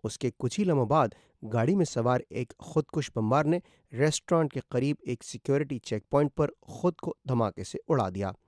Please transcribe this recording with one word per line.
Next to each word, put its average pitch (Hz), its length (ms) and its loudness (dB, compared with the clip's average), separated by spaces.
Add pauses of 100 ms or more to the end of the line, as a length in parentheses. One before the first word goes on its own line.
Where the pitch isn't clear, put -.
اس 110 140 -6
کے 123 200 -2
کچھ 131 220 -2
ہی 208 40 4
لمحوں 143 220 4
بعد 131 220 4 (440)
گاڑی 120 220 2
میں 185 100 4
سوار 123 360 0 (100)
ایک 120 280 -6
خودکش - 560 -4
بمبار 120 300 2
نے 165 140 2 (340)
ریسٹورانٹ 151 600 2
کے 131 160 -4
قریب 131 340 0
ایک 123 220 -6
سیکیورٹی 139 540 -2
چیک - 320 -6
پوائنٹ 143 240 2
پر 147 160 0 (100)
خود - 360 -2
کو - 180 -8 (140)
دھماکے 113 360 0
سے - 140 -10 (100)
اڑا 123 260 2
دیا۔ 98 160 -2 (180)